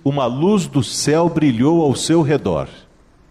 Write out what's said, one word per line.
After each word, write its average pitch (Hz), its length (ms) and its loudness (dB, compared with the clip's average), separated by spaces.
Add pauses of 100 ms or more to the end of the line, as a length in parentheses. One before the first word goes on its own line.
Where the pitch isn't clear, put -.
uma 139 240 -2
luz 160 400 0
do 139 160 -2
céu 160 440 0
brilhou 156 540 2
ao 139 140 0
seu 165 260 0
redor. 98 460 0 (640)